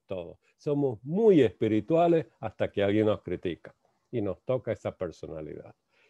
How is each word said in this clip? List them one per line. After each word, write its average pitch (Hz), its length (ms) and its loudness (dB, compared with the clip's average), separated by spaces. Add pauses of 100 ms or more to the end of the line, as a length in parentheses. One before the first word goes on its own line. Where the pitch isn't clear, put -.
todos. 85 320 -12 (180)
Somos 143 460 -4
muy 185 400 4
espirituales 143 840 2 (140)
hasta 107 300 -6
que 101 120 -2
alguien 104 240 2
nos 104 160 0
critica 87 520 -8 (360)
y 120 120 -6
nos 95 220 -8
toca 127 280 -4
esa 101 240 -8
personalidad. 78 760 -12 (360)